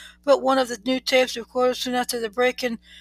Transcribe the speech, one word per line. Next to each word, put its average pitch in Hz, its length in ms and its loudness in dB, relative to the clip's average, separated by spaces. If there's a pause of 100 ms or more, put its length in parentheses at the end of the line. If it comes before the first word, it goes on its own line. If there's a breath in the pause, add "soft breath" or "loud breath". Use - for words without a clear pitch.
(240 loud breath)
but 262 180 4
one 262 160 2
of 254 100 2
the 233 180 -10
new 254 140 0
tapes 254 380 0
recorded 247 380 -2
soon 247 200 -6
after 247 240 -4
the 220 100 -6
break-in 247 500 -2 (220 loud breath)